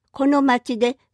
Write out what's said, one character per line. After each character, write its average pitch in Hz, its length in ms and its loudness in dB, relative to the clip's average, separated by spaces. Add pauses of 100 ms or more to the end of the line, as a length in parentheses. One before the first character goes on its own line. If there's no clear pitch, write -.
(120)
こ 277 140 -2
の 285 140 2
町 247 380 -2
で 240 180 -2 (180)